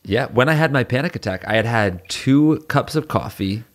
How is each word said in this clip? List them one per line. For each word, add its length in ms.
Yeah. 220
When 220
I 60
had 180
my 100
panic 320
attack, 320
I 80
had 120
had 420
two 580
cups 300
of 100
coffee 560